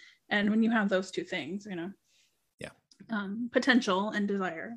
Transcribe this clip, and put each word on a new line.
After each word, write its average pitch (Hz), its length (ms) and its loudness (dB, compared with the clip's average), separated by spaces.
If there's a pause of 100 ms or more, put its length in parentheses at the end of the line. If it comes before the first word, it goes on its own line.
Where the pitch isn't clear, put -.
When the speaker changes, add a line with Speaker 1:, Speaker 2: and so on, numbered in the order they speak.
(300)
Speaker 1:
And 208 180 2
when 220 140 4
you 220 80 4
have 220 180 2
those 190 220 0
two - 140 -4
things, 185 440 -6
you 185 80 -8
know, 175 140 -8 (680)
Speaker 2:
Yeah. - 120 -12 (400)
Speaker 1:
um, 214 420 -6
potential 214 580 4
and 202 160 -2
desire, 190 500 -4